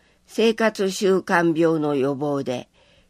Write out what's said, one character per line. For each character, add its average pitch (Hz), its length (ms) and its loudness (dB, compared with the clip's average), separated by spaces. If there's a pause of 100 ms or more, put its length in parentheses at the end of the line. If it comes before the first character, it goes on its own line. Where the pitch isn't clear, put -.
(260)
生 226 260 0
活 214 380 -2
習 190 280 2
慣 170 400 0
病 165 220 2
の 147 140 0
予 139 200 0
防 143 280 -4
で 123 260 -8 (420)